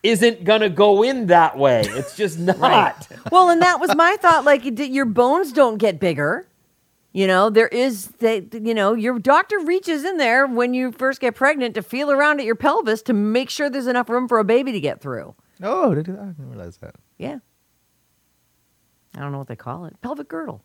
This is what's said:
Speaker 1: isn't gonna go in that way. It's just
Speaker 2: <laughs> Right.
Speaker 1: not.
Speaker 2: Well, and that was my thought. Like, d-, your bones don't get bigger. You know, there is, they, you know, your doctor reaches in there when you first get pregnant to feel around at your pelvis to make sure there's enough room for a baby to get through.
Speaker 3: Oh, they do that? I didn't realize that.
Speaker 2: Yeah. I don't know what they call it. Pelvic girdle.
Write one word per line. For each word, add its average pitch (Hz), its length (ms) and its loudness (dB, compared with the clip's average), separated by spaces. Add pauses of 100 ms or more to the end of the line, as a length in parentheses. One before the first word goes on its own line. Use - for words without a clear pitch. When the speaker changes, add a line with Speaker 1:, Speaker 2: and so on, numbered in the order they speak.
Speaker 1:
isn't 220 440 2
gonna 214 240 2
go 202 340 4
in 247 240 -2
that 170 300 4
way. 135 300 4
It's 123 280 -8
just 175 240 -4
Speaker 2:
<laughs> - 0 -
Right. 175 200 0
Speaker 1:
not. 226 480 2 (240)
Speaker 2:
Well, 359 180 6
and 339 120 4
that 349 200 2
was 320 140 0
my 339 260 4
thought. 320 240 4
Like, 277 300 2
d-, 277 100 -6
your 269 200 -2
bones 262 460 0
don't 233 260 2
get 202 220 0
bigger. 170 480 -2 (640)
You 190 160 0
know, 190 220 4
there 220 180 4
is, 240 400 -2 (120)
they, 220 340 -2
you 226 200 -4
know, 208 200 0
your 240 260 -2
doctor 330 400 2
reaches 330 460 -4
in 381 120 -4
there 262 300 2
when 247 260 -2
you 254 200 -4
first 262 260 -4
get 240 160 -2
pregnant 262 400 0
to 208 60 -6
feel 285 300 -4
around 285 280 2
at 254 60 -6
your 226 100 0
pelvis 277 480 -2
to 262 100 -2
make 214 360 -2
sure 294 200 -4
there's 247 180 -6
enough 247 220 -2
room 247 180 -2
for 233 120 2
a 214 60 2
baby 247 260 0
to 208 80 -4
get 139 220 -6
through. 107 340 -12 (260)
Speaker 3:
Oh, 254 320 -2
they 147 100 -2
do 180 100 -10
that? 202 80 -14
I 202 60 -16
didn't 147 220 -16
realize 90 280 -16
that. - 180 -20 (220)
Speaker 2:
Yeah. 277 220 -12 (1800)
I 131 40 -14
don't 143 100 -10
know 139 80 -10
what 135 80 -14
they 117 80 -12
call 151 300 -14
it. - 160 -20
Pelvic 277 260 -12
girdle. 277 380 -14